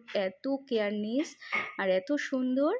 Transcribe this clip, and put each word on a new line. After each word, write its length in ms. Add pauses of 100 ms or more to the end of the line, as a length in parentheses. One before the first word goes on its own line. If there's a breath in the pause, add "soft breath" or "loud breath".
(140)
এত 420 (140)
কেয়ারনেস, 680 (420 loud breath)
আর 120
এত 240
সুন্দর। 680